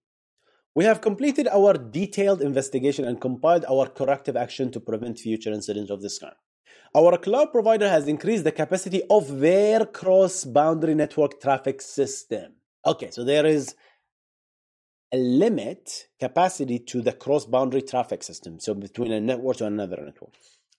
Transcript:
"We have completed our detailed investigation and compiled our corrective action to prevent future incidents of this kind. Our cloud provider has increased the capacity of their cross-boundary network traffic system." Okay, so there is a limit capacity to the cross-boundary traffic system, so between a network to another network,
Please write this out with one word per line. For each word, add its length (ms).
"We 80
have 160
completed 480
our 260
detailed 680
investigation 600
and 160
compiled 480
our 200
corrective 480
action 340
to 80
prevent 400
future 320
incidents 400
of 100
this 200
kind. 160
Our 220
cloud 360
provider 360
has 180
increased 380
the 80
capacity 560
of 320
their 460
cross-boundary 1080
network 460
traffic 400
system." 760
Okay, 260
so 140
there 220
is 280
a 60
limit 920
capacity 580
to 220
the 120
cross-boundary 720
traffic 400
system, 380
so 140
between 380
a 80
network 380
to 80
another 380
network, 300